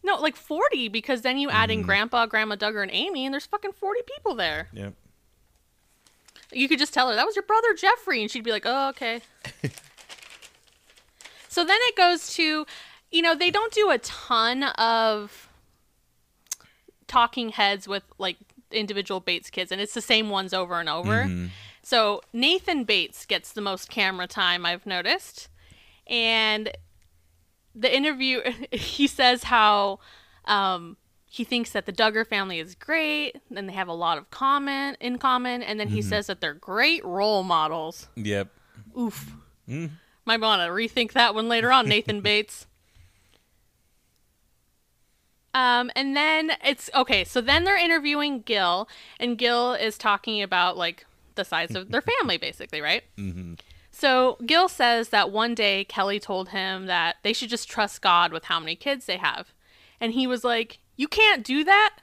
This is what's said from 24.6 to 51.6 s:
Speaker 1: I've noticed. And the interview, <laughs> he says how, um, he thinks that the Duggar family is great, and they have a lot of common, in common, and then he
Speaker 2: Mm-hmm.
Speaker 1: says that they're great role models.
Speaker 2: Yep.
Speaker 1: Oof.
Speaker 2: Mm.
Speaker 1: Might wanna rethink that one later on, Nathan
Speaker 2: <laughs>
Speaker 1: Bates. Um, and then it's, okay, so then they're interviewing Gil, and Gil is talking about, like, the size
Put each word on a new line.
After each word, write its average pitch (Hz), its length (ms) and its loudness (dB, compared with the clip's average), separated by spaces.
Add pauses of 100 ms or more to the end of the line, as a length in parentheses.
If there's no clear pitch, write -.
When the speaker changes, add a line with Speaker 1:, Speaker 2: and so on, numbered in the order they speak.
Speaker 1:
I've 175 200 -4
noticed. 202 640 -4 (580)
And 220 640 0 (1040)
the 233 180 2
interview, 262 460 0 (180)
<laughs> 262 140 -12
he - 360 0
says 254 360 2
how, 208 560 4 (460)
um, 190 500 0 (300)
he - 180 -8
thinks 240 280 -4
that 202 140 -4
the 208 60 -8
Duggar 220 340 2
family 190 340 -4
is 175 160 -10
great, 302 640 -2 (120)
and 196 140 -8
they 202 60 -10
have 190 160 -4
a 165 40 -6
lot 170 240 0
of - 140 -12
common, 277 720 0
in 247 160 -4
common, 247 460 0
and 214 180 -6
then 208 80 -4
he 208 100 -2
Speaker 2:
Mm-hmm. 208 80 -4
Speaker 1:
says 208 200 -2
that 190 120 -6
they're 156 140 -4
great 240 500 0
role 196 400 2
models. 160 720 0
Speaker 2:
Yep. 101 320 -2 (500)
Speaker 1:
Oof. 220 360 -6 (340)
Speaker 2:
Mm. 156 220 -6 (340)
Speaker 1:
Might 226 160 0
wanna 208 280 2
rethink 220 460 -2
that 233 200 4
one 220 160 -2
later 233 220 2
on, 247 180 6
Nathan 208 320 0
Speaker 2:
<laughs> - 0 -
Speaker 1:
Bates. 208 460 -2 (2750)
Um, 247 420 2
and 269 200 -2
then 311 360 2 (120)
it's, - 320 -2
okay, 240 300 4
so - 160 -2
then 285 240 4
they're 392 120 4
interviewing 294 640 0
Gil, 196 460 0 (320)
and 240 180 -2
Gil 240 360 2
is 220 240 -4
talking 208 440 -2
about, 185 360 0
like, 170 280 -4 (300)
the 196 80 -4
size 170 320 -4